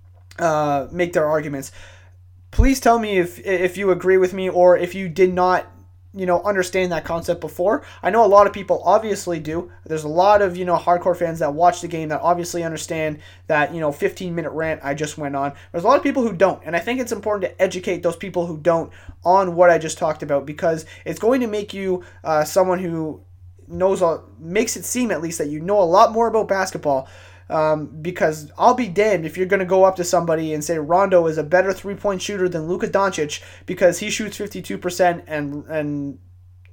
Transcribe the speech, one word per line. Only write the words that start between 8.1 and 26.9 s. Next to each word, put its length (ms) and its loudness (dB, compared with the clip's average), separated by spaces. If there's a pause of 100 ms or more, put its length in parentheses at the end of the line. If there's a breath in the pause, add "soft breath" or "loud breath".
know 140 6
a 20 4
lot 220 8
of 40 -6
people 320 -2
obviously 540 0
do. 320 -6 (160 loud breath)
There's 160 -6
a 60 -8
lot 340 4
of, 140 0
you 80 -6
know, 120 0
hardcore 400 2
fans 220 -4
that 160 -2
watch 260 4
the 60 -10
game 220 -6
that 120 -4
obviously 440 0
understand 560 -6 (260 loud breath)
that, 260 0
you 60 -8
know, 140 -2
fifteen 420 -4
minute 160 -6
rant 320 -6
I 120 -4
just 240 -8
went 180 -6
on. 160 -2 (180 loud breath)
There's 140 -6
a 20 2
lot 120 6
of 40 -2
people 220 0
who 80 -2
don't, 320 2
and 100 -8
I 60 0
think 180 -4
it's 140 -4
important 400 -4
to 100 -2
educate 400 -2
those 140 -2
people 300 -6
who 120 -8
don't 320 0 (340 loud breath)
on 300 4
what 160 8
I 80 6
just 200 -6
talked 260 -4
about, 220 -2
because 380 -2 (200 loud breath)
it's 160 -8
going 220 2
to 40 -2
make 260 -6
you, 300 -4 (220 loud breath)
uh, 180 2
someone 380 2
who 400 -6 (480)
knows 340 0
a-, 200 0 (180)
makes 360 -4
it 80 -14
seem 280 -2
at 100 -4
least 160 -6
that 80 -2
you 140 -8
know 200 0
a 40 6
lot 260 6
more 160 0
about 220 0
basketball. 600 -2 (400 loud breath)